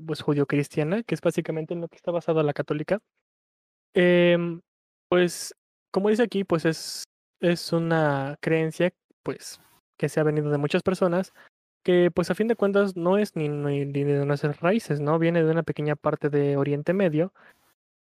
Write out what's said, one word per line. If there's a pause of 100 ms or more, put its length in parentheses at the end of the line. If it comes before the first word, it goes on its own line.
pues,
judio-cristiana,
que
es
básicamente
en
lo
que
está
basada
la
católica, (920)
em, (480)
pues, (360)
como
dice
aquí,
pues,
es, (380)
es
una
creencia, (300)
pues, (380)
que
se
ha
venido
de
muchas
personas, (500)
que,
pues,
a
fin
de
cuentas
no
es
ni,
ni,
ni
de
nuestras
raíces,
¿no?
Viene
de
una
pequeña
parte
de
Oriente
Medio, (720)